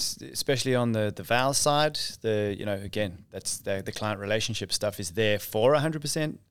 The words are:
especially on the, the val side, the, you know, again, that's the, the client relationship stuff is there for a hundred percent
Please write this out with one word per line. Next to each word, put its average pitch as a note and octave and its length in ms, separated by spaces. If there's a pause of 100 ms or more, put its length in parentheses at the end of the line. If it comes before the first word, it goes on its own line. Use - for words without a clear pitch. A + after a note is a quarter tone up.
(320)
especially C3 420
on A#2+ 180
the, G#2+ 220
the G2 80
val B2+ 320
side, D3 440 (240)
the, G#2 360
you G2 80
know, G#2 80
again, G2 560
that's - 280
the, G2 260
the G#2+ 80
client G#2+ 280
relationship G#2+ 520
stuff G#2 260
is F#2 140
there G#2 260
for A#2 360
a D3 60
hundred D#3 220
percent D3+ 380 (100)